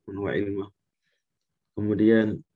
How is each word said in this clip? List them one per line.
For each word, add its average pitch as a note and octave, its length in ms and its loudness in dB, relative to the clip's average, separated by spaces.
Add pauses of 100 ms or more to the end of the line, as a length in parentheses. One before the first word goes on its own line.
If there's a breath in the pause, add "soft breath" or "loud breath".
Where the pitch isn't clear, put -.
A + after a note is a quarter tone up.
(120)
wa G2 240 -4
ilma. G2+ 320 -4 (1040)
Kemudian G#2+ 640 2 (200)